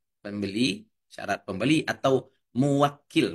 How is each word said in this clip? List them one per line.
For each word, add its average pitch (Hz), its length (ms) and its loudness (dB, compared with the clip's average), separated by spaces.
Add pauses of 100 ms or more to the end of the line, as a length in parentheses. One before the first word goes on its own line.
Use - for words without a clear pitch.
(240)
pembeli, 104 640 -4 (260)
syarat 98 320 -6
pembeli 120 460 0
atau 135 220 2 (460)
muwakil, 143 760 2